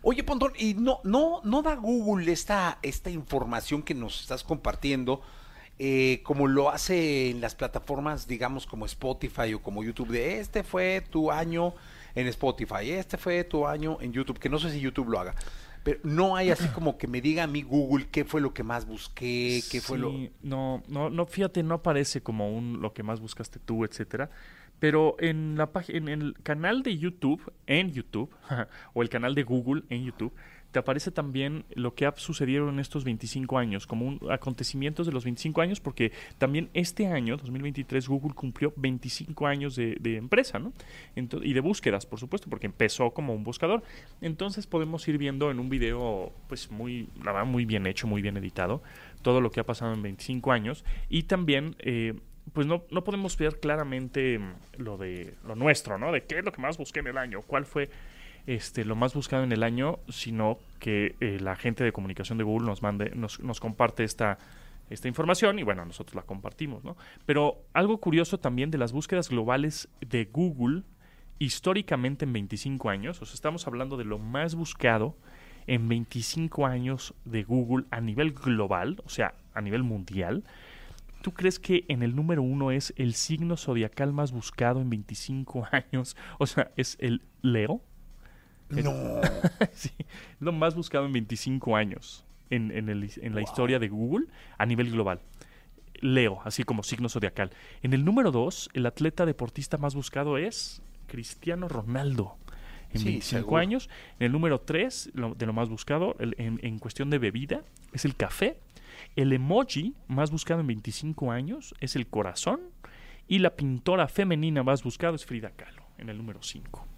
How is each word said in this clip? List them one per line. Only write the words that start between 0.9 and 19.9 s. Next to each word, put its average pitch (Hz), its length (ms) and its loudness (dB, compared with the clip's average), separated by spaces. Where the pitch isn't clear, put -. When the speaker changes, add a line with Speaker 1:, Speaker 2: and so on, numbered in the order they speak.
Speaker 1:
no, 302 400 4
no 226 180 2
da 302 140 2
Google 208 560 2
esta, 180 500 0
esta - 280 -4
información 139 760 -2
que 160 100 -4
nos 117 280 -4
estás - 240 -6
compartiendo, 131 760 0
eh, 131 460 4
como 139 240 4
lo 139 220 6
hace 151 600 2
en 120 100 -4
las 117 120 -2
plataformas, 143 720 -2
digamos, 127 400 -2
como 110 200 -8
Spotify 123 680 -2
o 104 80 -4
como 101 220 -4
YouTube, 117 240 -4
de, 123 320 0
"Este 208 240 -2
fue 185 460 0
tu 156 220 2
año 165 420 2
en 123 120 2
Spotify, 117 640 0
este 185 260 -4
fue 175 260 0
tu 151 240 2
año 151 320 -2
en 123 140 -6
YouTube", 131 260 -2
que - 80 -4
no 139 100 2
sé 156 140 0
si 147 80 -4
YouTube 131 300 -2
lo 107 100 2
haga, 90 160 -2
pero - 200 2
no 180 340 4
hay 185 140 4
así 170 160 4
Speaker 2:
<clears throat> 131 60 0
Speaker 1:
como 160 240 0
que - 100 -4
me 123 120 -2
diga 156 240 2
a 160 40 0
mí 147 160 -2
Google 135 460 4
qué 147 140 0
fue 156 160 0
lo 135 140 2
que 123 100 -4
más 117 220 -2
busqué, 123 840 -2
qué 120 120 -2
fue - 160 -4